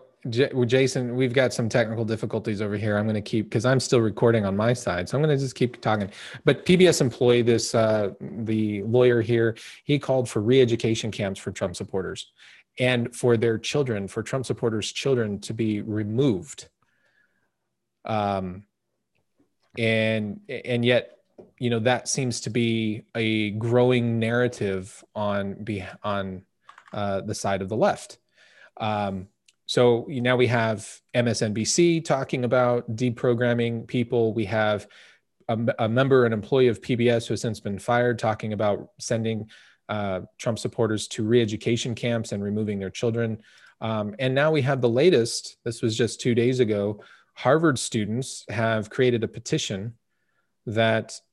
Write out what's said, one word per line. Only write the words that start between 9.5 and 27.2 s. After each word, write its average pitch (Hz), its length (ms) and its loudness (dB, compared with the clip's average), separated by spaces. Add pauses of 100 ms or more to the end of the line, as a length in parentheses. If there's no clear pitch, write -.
he 143 160 2
called 131 280 0
for 113 140 -2
re-education 117 680 4
camps 98 280 -4
for 101 120 -8
Trump 92 240 -6
supporters 92 560 -8 (480)
and 123 360 0
for 120 220 4
their 113 220 2
children, 113 480 -2
for 107 160 -6
Trump 131 240 -6
supporters' 113 440 -2
children 113 500 0
to - 120 -10
be 110 280 -2
removed. 107 880 -2 (1300)
Um, 101 600 -4 (1120)
and, 110 720 0
and 120 340 -2
yet, 123 360 2 (400)
you 123 100 0
know, 117 100 0
that 123 280 0
seems 127 340 -4
to - 80 -8
be 113 540 0 (100)
a 110 380 0
growing 120 680 2
narrative 113 840 -2 (100)
on 101 500 -4
be-, 101 220 -6 (160)
on, 95 440 -6 (480)
uh, 101 280 -2